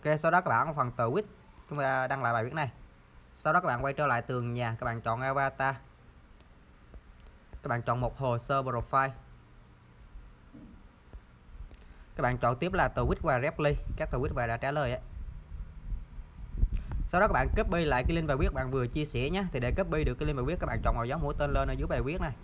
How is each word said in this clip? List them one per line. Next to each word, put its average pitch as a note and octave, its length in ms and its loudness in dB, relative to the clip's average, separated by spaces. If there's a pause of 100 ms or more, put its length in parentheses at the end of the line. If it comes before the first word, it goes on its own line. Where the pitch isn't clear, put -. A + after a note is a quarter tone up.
Ok, D3+ 160 4
sau E3 100 4
đó F3 100 8
các F3+ 80 -4
bạn A#2+ 180 4
ở D#3+ 60 -4
phần C3 240 0
tweet, B2 260 2 (480)
chúng D3 80 -4
ta C3 280 2
đăng C3+ 160 -2
lại A#2 100 2
bài A#2+ 120 2
viết B2+ 100 -6
này. D3 160 -2 (640)
Sau D#3 160 0
đó F3 80 6
các F3 60 -2
bạn B2+ 180 0
quay C#3 100 0
trở D3 120 0
lại A#2+ 160 2
tường A#2+ 320 -2
nhà, A#2+ 240 0
các - 60 -6
bạn A#2 160 -2
chọn A#2 200 -2
avatar. C3+ 560 0 (1900)
Các D3 60 -4
bạn A#2 140 0
chọn A#2+ 180 0
một A#2+ 180 -2
hồ B2 200 0
sơ C#3 240 0
profile. C3 480 2 (3000)
Các - 60 -2
bạn B2 160 2
chọn B2 180 2
tiếp F3 160 -2
là C3+ 220 4
tweet B2 280 2
và C#3 180 2
reply, D3 360 2 (200)
các - 160 -4
tweet C#3+ 220 -2
và B2 120 0
đã A#2 100 -2
trả C3+ 140 -2
lời C#3+ 220 0
ấy. B2+ 80 -4 (2000)
Sau F3 140 4
đó G#3+ 80 6
các G#3 40 2
bạn C3+ 240 4
copy F#3+ 280 2
lại C3 200 2
cái E3 120 2
link D#3+ 120 0
bài C#3 80 2
viết D3 180 2
bạn C3 160 -2
vừa C3 160 0
chia D3+ 180 -2
sẻ C3 260 -2
nhé. F#3+ 220 0
Thì C3+ 80 -2
để B2 120 0
copy D#3+ 320 0
được B2+ 100 2
cái D3+ 120 -4
link D3+ 100 0
bài B2 80 0
viết, D#3+ 160 0
các F3 60 -2
bạn A#2 160 -2
chọn C3+ 140 4
màu A#2 80 0
giống C#3 160 -2
mũi C#3+ 180 -2
tên C#3+ 140 0
lên C3+ 160 2
ở C3+ 40 0
dưới C3+ 140 -2
bài C3 160 0
viết D#3 180 -2
này. D#3+ 120 -2 (120)